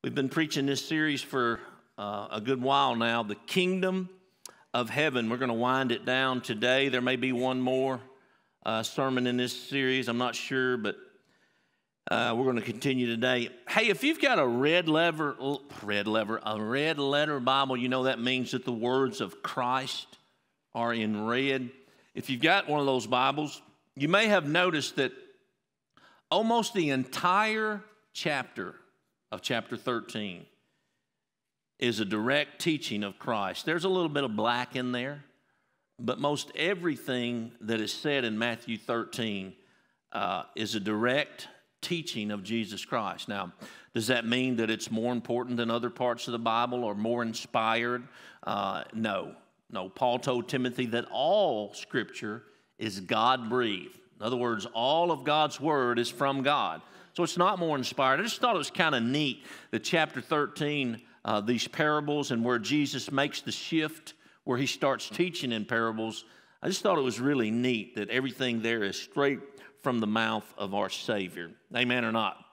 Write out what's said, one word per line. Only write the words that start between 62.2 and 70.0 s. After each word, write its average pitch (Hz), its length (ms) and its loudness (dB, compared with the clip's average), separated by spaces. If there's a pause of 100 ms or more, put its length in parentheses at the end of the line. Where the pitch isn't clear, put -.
and 117 120 0
where 123 160 2
Jesus 139 540 -2
makes 139 260 0
the - 140 -6
shift, - 600 -4 (280)
where 123 140 0
he 135 80 0
starts 131 420 0
teaching 143 460 -2
in 107 100 -2
parables, 113 640 -2 (360)
I - 60 -4
just 190 140 -2
thought 190 160 4
it 139 60 2
was 117 180 -2
really 131 280 2
neat 117 460 0
that 104 140 -4
everything 127 520 -2
there 113 220 0
is 95 180 -4
straight 139 380 0 (440)
from 120 180 2